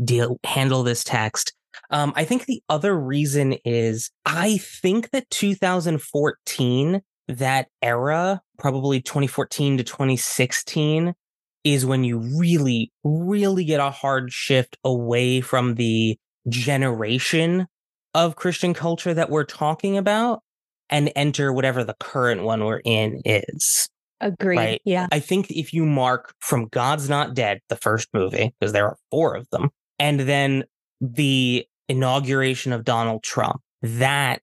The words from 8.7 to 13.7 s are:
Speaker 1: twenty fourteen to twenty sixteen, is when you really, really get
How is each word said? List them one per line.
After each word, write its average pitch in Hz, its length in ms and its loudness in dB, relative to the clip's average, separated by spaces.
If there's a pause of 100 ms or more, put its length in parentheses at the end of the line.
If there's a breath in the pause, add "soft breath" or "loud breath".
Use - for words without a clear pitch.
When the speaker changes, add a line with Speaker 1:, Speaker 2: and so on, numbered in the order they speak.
Speaker 1:
twenty 143 260 0
fourteen 139 520 0
to 123 60 -2
twenty 131 320 0
sixteen, 156 1000 0 (500)
is 143 220 2
when 131 180 2
you 120 140 0
really, 135 760 0 (100)
really 185 600 0
get 151 160 0